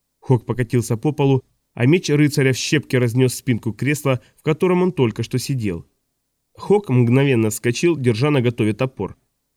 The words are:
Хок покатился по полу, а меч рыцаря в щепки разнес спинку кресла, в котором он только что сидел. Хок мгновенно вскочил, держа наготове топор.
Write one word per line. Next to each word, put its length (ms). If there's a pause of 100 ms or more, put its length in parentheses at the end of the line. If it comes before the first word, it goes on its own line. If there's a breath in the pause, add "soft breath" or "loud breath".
(200)
Хок 260
покатился 520
по 140
полу, 320 (300)
а 120
меч 240
рыцаря 420
в 60
щепки 380
разнес 400
спинку 380
кресла, 480 (140 soft breath)
в 60
котором 400
он 100
только 320
что 140
сидел. 480 (720)
Хок 340
мгновенно 600
вскочил, 460
держа 360
наготове 420
топор. 420 (420)